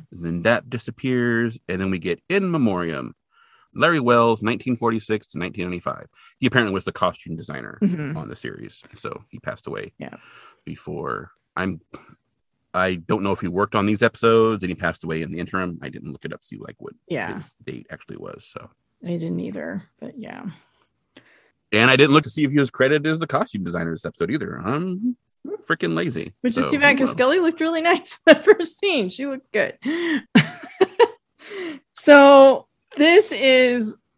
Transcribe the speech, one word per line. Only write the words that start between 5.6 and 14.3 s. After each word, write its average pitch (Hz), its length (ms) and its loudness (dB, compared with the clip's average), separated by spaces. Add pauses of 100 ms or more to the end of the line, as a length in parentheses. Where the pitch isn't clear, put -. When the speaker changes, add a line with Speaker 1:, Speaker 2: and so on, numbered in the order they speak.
Speaker 1:
ninety-five. 87 420 -10 (320)
He 127 80 -4
apparently 113 260 2
was 95 120 -4
the 92 60 -6
costume 87 440 -6
designer 65 460 -14
Speaker 2:
Mm-hmm. 156 360 -4
Speaker 1:
on 76 100 -10
the - 80 -14
series. - 480 -16 (120)
So - 340 -14
he - 100 -18
passed - 280 -12
away - 300 -12
Speaker 2:
Yeah. - 180 -16 (500)
Speaker 1:
before. 78 640 -10 (240)
I'm, 92 260 -6 (920)
I 92 220 0
don't 95 280 -4
know 98 80 0
if 92 80 -4
he 98 80 -6
worked 92 260 -2
on 101 140 2
these 107 160 0
episodes 113 600 2